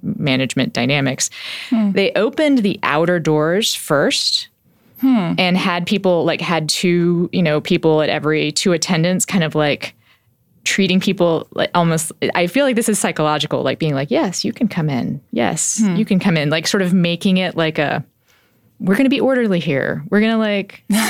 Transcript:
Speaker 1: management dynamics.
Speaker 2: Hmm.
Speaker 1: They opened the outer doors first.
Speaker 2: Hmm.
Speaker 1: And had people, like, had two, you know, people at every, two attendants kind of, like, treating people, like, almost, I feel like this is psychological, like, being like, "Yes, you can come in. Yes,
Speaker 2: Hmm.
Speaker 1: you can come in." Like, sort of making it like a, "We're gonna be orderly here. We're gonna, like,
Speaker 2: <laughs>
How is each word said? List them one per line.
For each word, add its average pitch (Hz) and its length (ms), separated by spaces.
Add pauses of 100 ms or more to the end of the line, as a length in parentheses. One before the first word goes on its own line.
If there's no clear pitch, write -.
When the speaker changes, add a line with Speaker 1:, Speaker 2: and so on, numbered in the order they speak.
Speaker 1:
management 131 680
dynamics. 135 600 (400)
Speaker 2:
Hmm. 214 200
Speaker 1:
They 196 220
opened 262 460
the 202 240
outer 170 360
doors 156 540
first. - 760 (520)
Speaker 2:
Hmm. 214 360
Speaker 1:
And 180 200
had 175 280
people, 185 380
like, 160 160
had 160 300
two, 175 640
you 180 100
know, 151 160
people 160 420
at 147 60
every, 151 460
two - 180
attendants 175 540
kind 175 180
of, 151 100
like, 151 400 (680)
treating 185 380
people, 175 500
like, - 240
almost, 165 380 (200)
I 180 140
feel 277 160
like 262 140
this 233 100
is 208 100
psychological, 151 640
like, 131 160
being 156 160
like, 135 160
"Yes, 254 360
you 233 80
can 208 160
come 156 200
in. 127 300 (120)
Yes, - 480
Speaker 2:
Hmm. 196 180
Speaker 1:
you 220 80
can 190 120
come 175 200
in." 147 120
Like, 160 160
sort 202 160
of 180 120
making 175 440
it 180 200
like 160 200
a, 151 280 (760)
"We're 190 160
gonna 269 140
be 269 100
orderly 233 400
here. 147 500
We're 202 120
gonna, 226 160
like, 208 500
Speaker 2:
<laughs> - 40 (180)